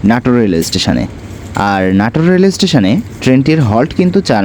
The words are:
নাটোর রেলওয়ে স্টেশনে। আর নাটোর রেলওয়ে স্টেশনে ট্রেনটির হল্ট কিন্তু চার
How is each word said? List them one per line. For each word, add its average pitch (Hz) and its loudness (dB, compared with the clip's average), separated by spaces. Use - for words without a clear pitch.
নাটোর 123 0
রেলওয়ে 85 0
স্টেশনে। 95 -2
আর 98 0
নাটোর 117 0
রেলওয়ে 185 2
স্টেশনে 117 2
ট্রেনটির 139 2
হল্ট 113 0
কিন্তু 180 2
চার 107 2